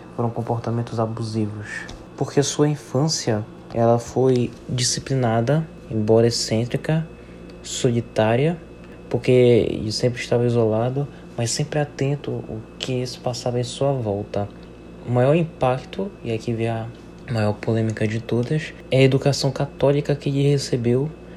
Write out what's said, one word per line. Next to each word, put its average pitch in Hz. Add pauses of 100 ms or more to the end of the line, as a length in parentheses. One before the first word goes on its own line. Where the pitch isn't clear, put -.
(140)
foram 117
comportamentos 117
abusivos? 110 (500)
Porque 139
sua 147
infância, 143 (300)
ela 117
foi 123 (180)
disciplinada, 123 (240)
embora 113
excêntrica, 120 (540)
solitária, 120 (500)
porque 123
ele 120
sempre 120
estava 120
isolado, 120 (280)
mas 117
sempre 147
atento 135
ao 110 (200)
que 127
se -
passava 123
em 123
sua 139
volta. 104 (600)
O 120
maior 127
impacto, 165 (120)
e 123
aqui 113
vem 113
a 113 (440)
maior 107
polêmica 110
de 110
todas, 120 (160)
é 131
a 131
educação 135
católica 143
que 143
ele 139
recebeu 135 (260)